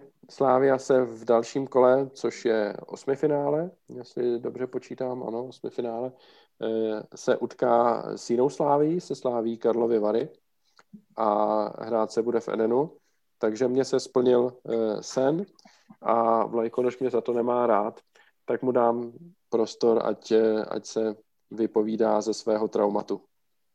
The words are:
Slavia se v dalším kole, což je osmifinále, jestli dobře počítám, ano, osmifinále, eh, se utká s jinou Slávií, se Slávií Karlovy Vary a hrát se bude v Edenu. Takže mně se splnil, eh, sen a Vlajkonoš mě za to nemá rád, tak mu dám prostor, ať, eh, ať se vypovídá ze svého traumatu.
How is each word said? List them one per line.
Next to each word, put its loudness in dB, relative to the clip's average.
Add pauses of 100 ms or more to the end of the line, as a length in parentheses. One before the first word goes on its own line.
(300)
Slavia 2
se 2
v -14
dalším 0
kole, 4
což -6
je 0 (120)
osmifinále, -2 (260)
jestli -4
dobře -8
počítám, -8
ano, -6
osmifinále, -8 (520)
eh, -2 (120)
se 0
utká 2 (140)
s -14
jinou 2
Slávií, 2
se -8
Slávií -2
Karlovy 2
Vary 0 (880)
a 0
hrát 0
se -2
bude 0
v -6
Edenu. 0 (420)
Takže 0
mně 0
se 0
splnil, 2 (120)
eh, -2
sen 0 (560)
a 2
Vlajkonoš -2
mě -2
za 0
to -4
nemá 0
rád, 0 (460)
tak -4
mu 0
dám 0 (360)
prostor, 2
ať, -4
eh, 2
ať -8
se -4 (360)
vypovídá 0
ze -4
svého -2
traumatu. -2 (540)